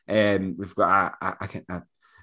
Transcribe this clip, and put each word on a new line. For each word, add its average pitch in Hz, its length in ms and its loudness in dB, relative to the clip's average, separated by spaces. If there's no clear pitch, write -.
Um, 101 500 2
we've 95 160 -10
got 95 480 2
a, 90 40 -4
a, 95 220 -6
a, 90 140 -8